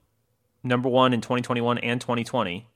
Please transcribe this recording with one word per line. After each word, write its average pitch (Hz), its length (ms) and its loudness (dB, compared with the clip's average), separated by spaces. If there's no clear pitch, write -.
number 123 260 0
one 127 240 6
in 117 80 0
twenty 123 200 -2
twenty-one 120 380 -2
and 123 200 -2
twenty 117 240 -4
twenty. 95 520 -4